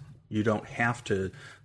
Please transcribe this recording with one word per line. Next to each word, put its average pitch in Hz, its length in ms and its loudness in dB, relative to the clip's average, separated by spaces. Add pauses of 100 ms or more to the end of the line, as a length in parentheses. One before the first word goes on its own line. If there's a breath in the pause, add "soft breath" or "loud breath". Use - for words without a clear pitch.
(280)
you 107 140 2
don't 107 240 4
have 120 380 0
to, 95 260 2 (340 soft breath)